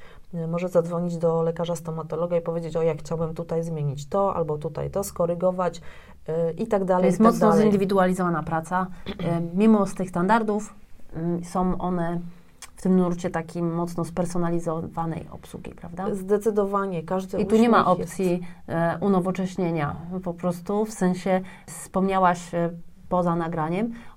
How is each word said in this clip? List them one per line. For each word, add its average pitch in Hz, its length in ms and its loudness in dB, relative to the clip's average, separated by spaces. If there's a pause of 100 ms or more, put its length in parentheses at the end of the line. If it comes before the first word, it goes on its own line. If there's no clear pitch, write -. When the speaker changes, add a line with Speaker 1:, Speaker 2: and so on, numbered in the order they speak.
(340)
Speaker 1:
y, 165 120 -4
może 175 220 -2
zadzwonić 170 480 2
do 165 260 2
lekarza 165 340 -2
stomatologa 160 600 -4
i 170 40 4
powiedzieć: 165 360 -4
„O, 165 60 2
ja 165 120 2
chciałbym 160 400 -4
tutaj 165 280 -2
zmienić 147 460 -4
to, 196 280 2
albo 151 220 -2
tutaj 147 320 -4
to, 196 140 -2
skorygować”, 175 760 0 (500)
y, 165 240 0
i 202 140 -4
tak 196 180 2
dalej, 180 180 4
Speaker 2:
To 180 40 6
jest 175 140 4
Speaker 1:
i - 20 10
tak 233 100 8
Speaker 2:
mocno 226 160 4
Speaker 1:
dalej. 208 140 6
Speaker 2:
zindywidualizowana 185 800 4
praca. 165 440 -2 (200)
Speaker 1:
<clears throat> - 20 -6
Speaker 2:
Y, 170 480 -2
mimo 214 300 6
z 196 80 -6
tych 185 140 -4
standardów, 208 680 0 (640)
y, 175 40 -8
są 185 340 0
one 175 420 -2 (560)
w - 60 -16
tym 185 140 4
nurcie 175 340 2
takim 165 440 -4
mocno 170 300 -2
spersonalizowanej 170 1300 -2
obsługi, - 400 -14
prawda? 180 440 -8
Speaker 1:
Zdecydowanie. 196 880 0
Każdy 190 380 -4
Speaker 2:
I 202 60 0
tu 220 100 4
nie 233 120 6
ma 214 140 6
Speaker 1:
uśmiech 180 160 4
jest 180 140 -6
Speaker 2:
opcji, 180 280 0 (280)
e, 170 320 0
unowocześnienia 185 960 0 (280)
po 175 100 -4
prostu, 185 500 -2
w 214 80 -6
sensie 185 480 2 (260)
wspomniałaś, 185 880 0
e, 170 160 0 (380)
poza 175 280 2
nagraniem 170 560 0 (240)